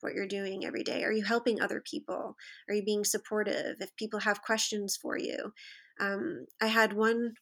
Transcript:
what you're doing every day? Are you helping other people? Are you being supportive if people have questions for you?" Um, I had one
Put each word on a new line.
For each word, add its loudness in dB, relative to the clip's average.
what -4
you're -2
doing -4
every -4
day? -2
Are 2
you 2
helping 2
other 0
people? -6
Are 0
you 2
being 0
supportive 0
if -10
people -4
have 2
questions 0
for -2
you?" -4
Um, -2
I 4
had 6
one 4